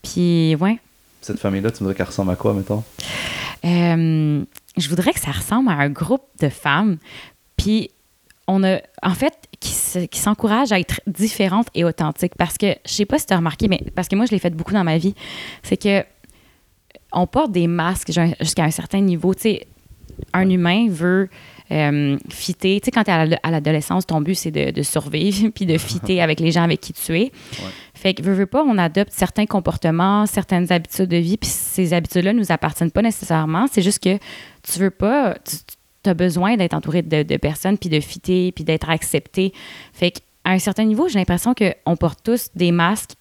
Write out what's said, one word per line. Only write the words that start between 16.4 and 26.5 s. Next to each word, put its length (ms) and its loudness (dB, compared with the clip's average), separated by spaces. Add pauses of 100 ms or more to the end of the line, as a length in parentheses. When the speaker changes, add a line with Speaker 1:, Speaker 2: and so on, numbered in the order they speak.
Speaker 1:
on 140 2
porte 260 0
des 140 2
masques 460 -2
ju-, 280 2
jusqu'à 240 0
un 60 2
certain 300 -2
niveau. 340 2
Tu 80 -10
sais, 240 0 (680)
un 160 4
Speaker 2:
Ouais. 60 4
Speaker 1:
humain 340 4
veut, 400 2 (440)
euh, 440 2 (140)
fitter. 500 -2
Tu 60 -4
sais, 40 0
quand 140 2
t'es 80 0
à 120 4
l'ado-, 180 0
à 80 -2
l'adolescence, 560 0
ton 140 0
but, 140 -2
c'est 160 -6
de, 200 -2
de 120 -4
survivre 680 0
<laughs> 40 -16
puis 120 -4
de 120 2
fitter 420 -2
Speaker 2:
<laughs> 20 4
Speaker 1:
avec 180 0
les 100 2